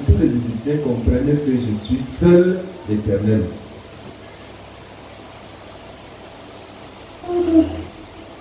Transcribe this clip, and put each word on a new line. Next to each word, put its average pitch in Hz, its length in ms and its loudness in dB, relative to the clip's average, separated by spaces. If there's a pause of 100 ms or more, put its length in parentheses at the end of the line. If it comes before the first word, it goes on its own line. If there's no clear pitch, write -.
tous - 140 8
les - 80 6
Égyptiens 120 560 0
comprennent 127 440 2
que 143 240 2
je 117 200 0 (140)
suis 131 180 0
seul 175 560 6 (300)
l'Éternel. 104 540 2 (4000)